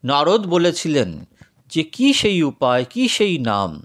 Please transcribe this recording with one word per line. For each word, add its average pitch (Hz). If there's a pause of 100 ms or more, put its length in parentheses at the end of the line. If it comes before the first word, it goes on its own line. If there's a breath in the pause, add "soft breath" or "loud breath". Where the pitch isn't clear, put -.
নারদ 151
বলেছিলেন 151 (420 soft breath)
যে, 160
"কী 262
সেই 196
উপায়, 127
কী 247
সেই 202
নাম?" 101